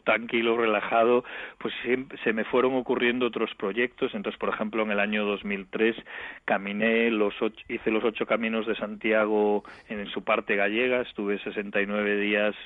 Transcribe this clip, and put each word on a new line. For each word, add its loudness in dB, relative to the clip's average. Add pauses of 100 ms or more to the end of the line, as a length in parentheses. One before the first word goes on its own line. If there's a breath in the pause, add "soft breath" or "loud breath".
tranquilo, 2
relajado", 4 (340 loud breath)
pues -8 (100)
siem-, -2
se 0
me -2
fueron 2
ocurriendo 2
otros -2
proyectos. -2
Entonces, -6
por -2
ejemplo, -2
en -2
el 0
año 0
dos -2
mil -4
tres 2 (480 loud breath)
caminé 2
los 2
och-, -2 (100)
hice -2
los 0
ocho 0
caminos 0
de -2
Santiago 2 (240 loud breath)
en, -8
en -8
su -6
parte 0
gallega, 2
estuve -4
sesenta -4
y 0
nueve 0
días, 0 (120)